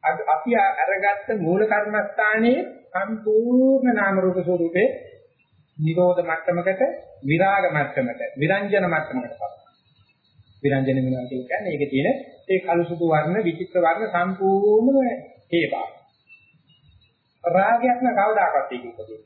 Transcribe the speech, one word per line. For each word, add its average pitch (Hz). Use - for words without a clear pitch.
අද 156
අපි 160
අරගත්ත 196
මූල 185
කර්මස්ථානයේ 214
සම්පූර්ණ 233
නාම 196
රූප 185
ස්වරූපේ 175
නිරෝධ 180
මට්ටමකට, 175
විරාග 185
මට්ටමකට, 139
විරංජන 190
මට්ටමකට 165
පත්. -
විරංජන 135
වෙනවා 127
කියන්නේ 160
ඒකේ 143
තියෙන 147
ඒ 190
කළු 175
සුදු 170
වර්ණ, 156
විචිත්‍ර 180
වර්ණ 170
සම්පූර්ණම 196
හේබා. 156
රාගයක් 233
නම් 247
කවදාකවත් 196
ඒක 123
උපදින්නේ. 110